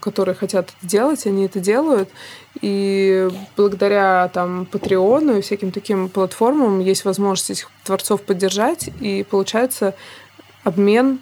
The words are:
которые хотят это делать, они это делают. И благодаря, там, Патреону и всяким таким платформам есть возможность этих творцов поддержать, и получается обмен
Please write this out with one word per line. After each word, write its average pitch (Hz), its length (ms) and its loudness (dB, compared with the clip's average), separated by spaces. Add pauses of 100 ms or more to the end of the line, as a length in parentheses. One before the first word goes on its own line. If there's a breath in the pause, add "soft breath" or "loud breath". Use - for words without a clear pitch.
которые 190 340 -2
хотят 185 420 -2
это 180 120 -14
делать, 247 380 2
они 196 200 0
это 190 140 -4
делают. 214 480 2 (520 loud breath)
И 196 680 2 (280)
благодаря, 196 800 4
там, 180 320 -4
Патреону 208 720 2
и 196 40 -2
всяким 202 280 -4
таким 190 380 -4
платформам 202 720 2
есть 185 240 0
возможность 196 460 -2
этих - 200 -10 (140)
творцов 196 380 -2
поддержать, 202 680 -2 (100)
и 196 220 -2
получается 202 720 -2 (720 loud breath)
обмен 226 580 2